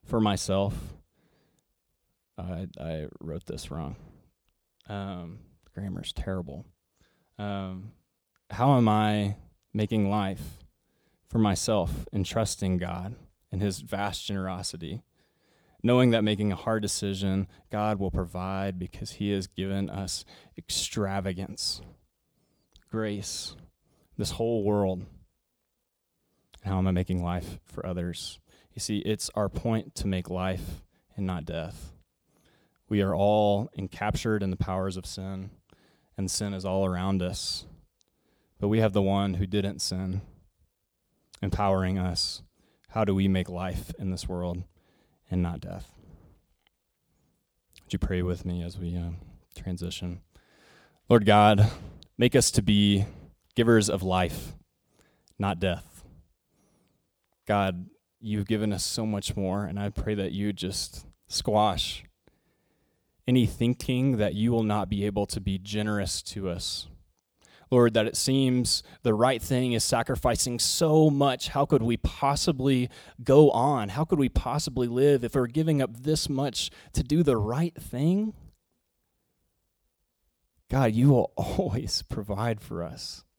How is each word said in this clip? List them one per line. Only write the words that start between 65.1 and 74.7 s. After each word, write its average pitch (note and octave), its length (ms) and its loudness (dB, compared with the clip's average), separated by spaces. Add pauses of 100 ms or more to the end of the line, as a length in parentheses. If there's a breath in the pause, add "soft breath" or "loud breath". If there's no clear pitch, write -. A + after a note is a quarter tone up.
to - 140 -6
be F#2+ 180 -4
generous G#2 640 -4
to F#2+ 260 -8
us. - 400 -6 (800 soft breath)
Lord, A#2+ 240 6
that A2 120 4
it - 100 -4
seems B2+ 640 2 (200 loud breath)
the A2+ 120 4
right A#2 260 4
thing B2+ 320 0
is A2+ 100 0
sacrificing A#2+ 760 0
so D#3 500 4
much. C#3 400 2
How C#3 160 2
could C3 180 4
we A#2 140 2
possibly C3+ 920 2 (340 loud breath)
go C#3+ 260 10
on? A#2+ 380 2
How C3+ 160 -2
could D#3+ 140 2
we C3+ 100 4
possibly B2+ 600 0